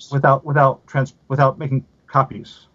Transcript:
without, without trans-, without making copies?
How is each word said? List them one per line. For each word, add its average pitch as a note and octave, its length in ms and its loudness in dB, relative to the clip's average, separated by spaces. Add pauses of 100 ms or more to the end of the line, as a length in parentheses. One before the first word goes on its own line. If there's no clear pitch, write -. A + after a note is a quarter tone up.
(120)
without, C#3 340 0
without C#3+ 400 0
trans-, C3 300 -6 (120)
without C3+ 300 0
making C3+ 260 -6 (220)
copies? - 680 -6